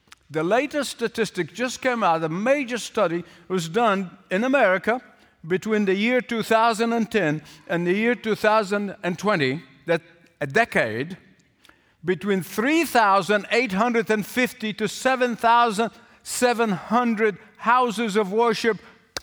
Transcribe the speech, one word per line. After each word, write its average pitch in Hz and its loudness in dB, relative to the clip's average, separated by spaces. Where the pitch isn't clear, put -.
the 156 -2
latest 262 0
statistic 202 -6
just 240 -6
came 240 -2
out. 165 2
A 165 0
major 240 -2
study 175 -2
was 180 -4
done 196 0
in 190 0
America 240 2
between 208 0
the 190 2
year 233 2
two 226 -4
thousand 226 2
and 233 0
ten 156 0
and 175 -2
the 175 2
year 226 0
two 220 -4
thousand 208 0
and 180 -4
twenty, 170 -2
that 165 0
a 147 -6
decade, 151 -2
between 190 -2
three 302 0
thousand 202 2
eight 233 0
hundred 226 0
and 214 0
fifty 220 -2
to 220 -4
seven 247 0
thousand 233 2
seven 233 0
hundred 214 0
houses 233 0
of 202 0
worship 220 0